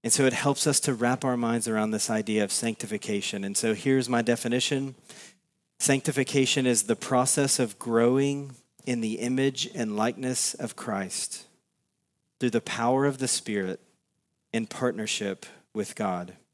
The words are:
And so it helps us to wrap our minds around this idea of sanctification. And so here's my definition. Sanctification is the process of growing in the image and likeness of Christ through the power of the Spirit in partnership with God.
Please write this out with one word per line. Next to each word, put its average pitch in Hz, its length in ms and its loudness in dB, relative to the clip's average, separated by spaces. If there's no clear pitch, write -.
And 113 100 2
so 135 120 4
it 127 80 4
helps 143 340 0
us 143 140 4
to 139 120 0
wrap 120 320 0
our 123 100 2
minds 117 320 0
around 107 240 0
this 110 200 -2
idea 107 320 2
of 98 80 -2
sanctification. 107 920 -4
And 196 140 -4
so 110 160 2
here's 127 340 2
my 123 140 2
definition. 123 720 0
Sanctification 135 880 2
is 117 160 4
the 110 120 0
process 135 640 2
of 117 220 -2
growing 135 720 2
in 123 160 -2
the 110 180 -2
image 131 560 0
and 107 220 -2
likeness 123 560 0
of 123 240 -8
Christ - 680 -6
through 127 120 2
the 117 100 2
power 127 440 2
of 135 120 2
the 127 100 -2
Spirit 98 540 -2
in 113 120 -2
partnership 107 800 -4
with 107 200 -4
God. 90 440 -4